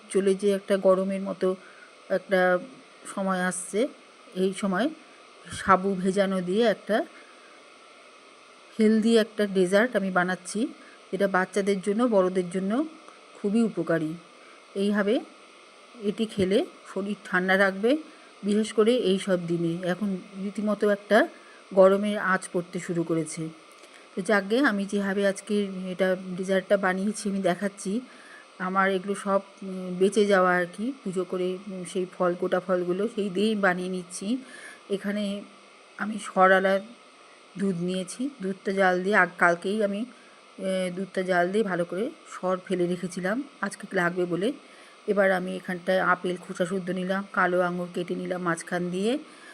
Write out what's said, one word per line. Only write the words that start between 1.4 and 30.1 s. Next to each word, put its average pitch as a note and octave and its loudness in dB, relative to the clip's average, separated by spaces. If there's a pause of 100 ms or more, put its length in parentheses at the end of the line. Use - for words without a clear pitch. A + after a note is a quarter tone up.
একটা F#3 0 (680)
সময় F#3+ -2
আসছে, F#3 -4 (560)
এই F#3 0
সময় G3 0 (580)
সাবু F#3 2
ভেজানো F#3+ 0
দিয়ে F#3 2
একটা G3+ 0 (1800)
হেলদি A3 4
একটা G#3+ 0
ডেজার্ট G3 2
আমি G3 -2
বানাচ্ছি, F3+ -2 (480)
যেটা G3 0
বাচ্চাদের F#3+ 0
জন্য, G3+ -2
বড়দের F#3 2
জন্য F#3+ -4 (640)
খুবই G#3+ 0
উপকারী। E3 -2 (640)
এইভাবে G3+ 0 (800)
এটি A3 -4
খেলে G3 0 (280)
শরীর G3+ -6
ঠান্ডা F#3+ 2
রাখবে, G3 2 (520)
বিশেষ G#3 0
করে A3+ 4 (160)
এই F#3+ 4
সব F#3 0
দিনে। E3+ 0 (140)
এখন F3+ -2 (340)
রীতিমতো G#3 -2
একটা G3+ 4 (540)
গরমের G3 6
আঁচ F#3 0 (100)
পড়তে F3+ -4
শুরু E3+ -4
করেছে। E3 -4 (720)
তো - -8
যাকগে, G3+ 2 (140)
আমি G3+ -2
যেভাবে G3 2
আজকে G3 -2 (380)
এটা F#3+ 2 (280)
ডেজার্টটা F#3+ 0
বানিয়েছি F#3+ -2
আমি G3 -2
দেখাচ্ছি। F#3+ -4 (680)
আমার F#3+ 2
এগুলো G3 -2
সব, G3 0 (200)
উম, F#3 -10
বেঁচে G3+ 4